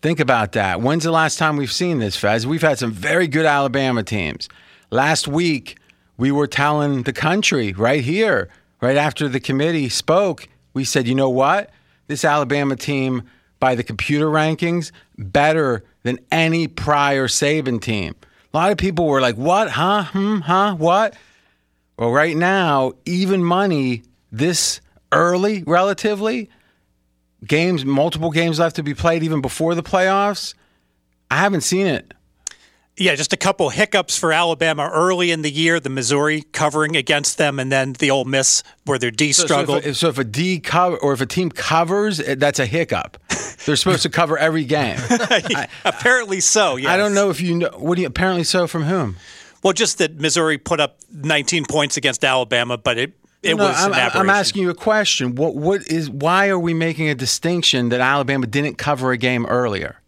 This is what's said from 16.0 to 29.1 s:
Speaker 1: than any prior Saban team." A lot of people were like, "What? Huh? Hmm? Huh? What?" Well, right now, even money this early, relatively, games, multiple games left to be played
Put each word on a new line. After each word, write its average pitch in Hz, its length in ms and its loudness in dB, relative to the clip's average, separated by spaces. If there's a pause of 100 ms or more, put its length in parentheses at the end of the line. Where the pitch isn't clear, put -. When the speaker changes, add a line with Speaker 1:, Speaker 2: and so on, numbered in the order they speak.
Speaker 1:
than 123 160 -2 (100)
any 165 380 2
prior 143 640 0
Saban 143 520 0
team." 101 340 -4 (380)
A 151 40 0
lot 180 160 2
of 175 40 -2
people 175 300 0
were 135 140 2
like, 120 140 2
"What? 175 360 2
Huh? 190 320 0
Hmm? 196 360 -2
Huh? 185 360 0
What?" 180 400 2 (800)
Well, 117 160 -2
right 151 240 2
now, 165 580 2 (120)
even 185 400 0
money 165 580 0 (280)
this 156 500 -2 (300)
early, 180 520 2
relatively, 202 880 0 (920)
games, 156 400 0
multiple 156 460 0
games 160 300 0
left 165 160 2
to 165 80 -6
be 143 100 -4
played 165 300 0